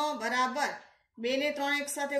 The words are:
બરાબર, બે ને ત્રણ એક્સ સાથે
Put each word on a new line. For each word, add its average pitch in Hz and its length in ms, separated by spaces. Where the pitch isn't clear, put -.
બરાબર, 254 500
બે 233 140
ને 294 160
ત્રણ 285 240
એક્સ 285 160
સાથે 285 220